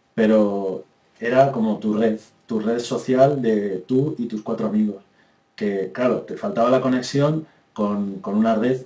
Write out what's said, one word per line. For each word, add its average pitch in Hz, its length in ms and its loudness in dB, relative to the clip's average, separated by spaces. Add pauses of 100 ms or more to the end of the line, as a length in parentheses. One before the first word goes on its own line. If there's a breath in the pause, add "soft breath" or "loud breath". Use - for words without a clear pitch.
(160)
pero 101 680 2 (340)
era 123 320 4
como 110 280 -2
tu 107 160 -2
red, 110 240 0 (260)
tu 113 140 -4
red 117 200 -2
social 131 600 2
de 101 460 0
tú 135 320 0
y 113 80 -4
tus 107 160 -6
cuatro 110 240 -4
amigos. 104 360 0 (520 soft breath)
Que, 98 380 -4
claro, 123 280 0
te - 160 -10
faltaba 113 320 0
la 127 120 4
conexión 139 640 0 (280 loud breath)
con, 101 460 -4
con 101 180 -6
una 113 180 4
red 127 300 0